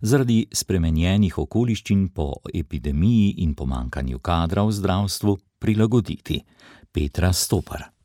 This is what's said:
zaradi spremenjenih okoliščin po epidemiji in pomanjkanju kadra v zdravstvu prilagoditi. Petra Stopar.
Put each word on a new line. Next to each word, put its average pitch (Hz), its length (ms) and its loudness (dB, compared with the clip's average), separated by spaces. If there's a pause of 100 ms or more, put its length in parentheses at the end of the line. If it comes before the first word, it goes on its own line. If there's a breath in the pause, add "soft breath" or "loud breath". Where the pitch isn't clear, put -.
zaradi 120 520 2
spremenjenih 87 840 0
okoliščin 101 680 0
po 73 240 -4 (220)
epidemiji 90 800 0 (100)
in 76 100 0
pomanjkanju 65 640 -6
kadra 85 460 0
v 110 80 0
zdravstvu 98 640 0 (220)
prilagoditi. 110 800 0 (520 loud breath)
Petra 80 400 0
Stopar. - 640 -4 (100)